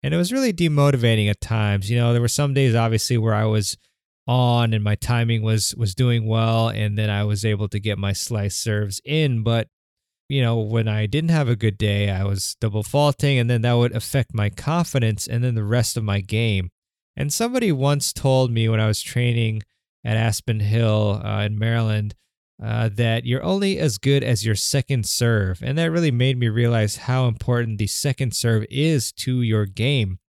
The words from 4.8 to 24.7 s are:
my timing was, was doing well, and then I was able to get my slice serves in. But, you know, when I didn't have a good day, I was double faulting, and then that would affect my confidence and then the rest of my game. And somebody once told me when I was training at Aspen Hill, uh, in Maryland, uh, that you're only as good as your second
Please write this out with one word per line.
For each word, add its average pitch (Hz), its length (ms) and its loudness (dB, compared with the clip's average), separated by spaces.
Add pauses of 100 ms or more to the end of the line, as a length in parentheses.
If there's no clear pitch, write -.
my 104 120 2
timing 117 460 0
was, 110 340 0
was 104 180 -2
doing 120 320 0
well, 113 440 2
and 104 280 -2
then 107 120 0
I 101 140 0
was 104 200 0
able 104 240 0
to 101 120 -4
get 101 180 -2
my 101 160 -2
slice 101 420 -4
serves 104 480 -4
in. 139 400 0
But, 113 240 0 (640)
you 139 120 0
know, 117 180 2
when 110 280 0
I 107 180 0
didn't 156 260 0
have 147 180 2
a 120 60 2
good 104 220 0
day, 101 320 0
I 95 140 -2
was 98 380 -2
double 107 220 -2
faulting, 143 540 2
and 120 120 0
then 120 140 2
that 120 100 2
would 120 220 2
affect - 380 -2
my 104 160 0
confidence 135 760 -2
and 117 160 -2
then 123 120 -2
the 110 80 -2
rest 117 340 0
of 110 60 -4
my 101 180 0
game. 104 500 -2 (460)
And 143 160 -4
somebody 233 400 0
once 143 400 0
told 131 360 2
me 113 200 0
when 113 100 2
I 110 80 2
was 104 140 0
training 117 640 -2 (420)
at 110 100 0
Aspen 110 460 -2
Hill, 107 640 2
uh, 104 160 -2
in 107 180 -2
Maryland, 110 560 0 (480)
uh, 110 300 -2
that 117 320 0
you're 120 180 -2
only 196 340 0
as 117 200 -2
good 139 260 2
as 110 220 0
your 110 100 0
second 127 500 -2